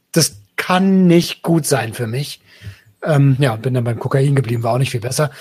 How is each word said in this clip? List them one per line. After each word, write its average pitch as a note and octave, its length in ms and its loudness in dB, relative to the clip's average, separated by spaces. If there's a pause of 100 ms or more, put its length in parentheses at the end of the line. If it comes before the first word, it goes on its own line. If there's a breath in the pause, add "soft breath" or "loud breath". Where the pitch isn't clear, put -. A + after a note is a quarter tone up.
(120)
Das - 260 0 (180)
kann F#3+ 520 2
nicht E3+ 360 2
gut E3 220 0
sein A#2 280 -2
für A#2+ 140 -6
mich. B2+ 340 -8 (600 soft breath)
Ähm, C#3 360 4
ja, C3 160 0
bin B2+ 180 -6
dann B2+ 100 -2
beim A#2 160 -4
Kokain C#3 360 0
geblieben, A#2 280 -2
war A#2 100 -2
auch B2 60 -2
nicht C3+ 120 -2
viel A#2+ 80 -6
besser. C3+ 420 -4